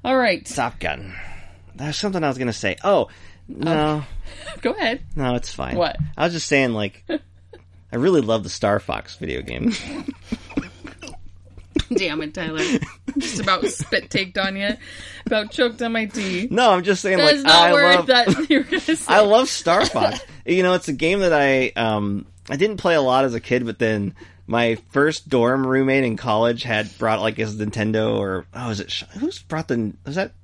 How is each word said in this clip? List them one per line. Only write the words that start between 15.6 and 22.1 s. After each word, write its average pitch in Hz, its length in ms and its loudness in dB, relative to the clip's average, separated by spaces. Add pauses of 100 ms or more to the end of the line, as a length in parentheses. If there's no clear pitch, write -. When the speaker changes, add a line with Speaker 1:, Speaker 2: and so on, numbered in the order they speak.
Speaker 1:
on 233 100 -2
my 220 140 -2
tea. 196 440 -4
Speaker 2:
No, 233 220 6
I'm 180 100 4
just 185 180 2
saying, 190 180 2
Speaker 1:
That's 294 180 6
Speaker 2:
like, 277 80 -4
Speaker 1:
not - 120 6
Speaker 2:
I 170 160 8
Speaker 1:
what - 120 6
I - 120 6
Speaker 2:
love, - 120 2
Speaker 1:
thought 247 420 4
you 285 80 6
were 294 60 0
gonna 370 160 -2
say. 320 160 0 (180)
Speaker 2:
I 208 60 8
love 220 280 6
Star - 380 2
Fox. 107 380 0
Speaker 1:
<laughs> - 60 -20 (180)
Speaker 2:
You 185 140 4
know, 180 120 4
it's 180 120 -2
a 160 60 -4
game 160 280 0
that 180 120 4
I, 135 420 4
um, 104 500 0 (240)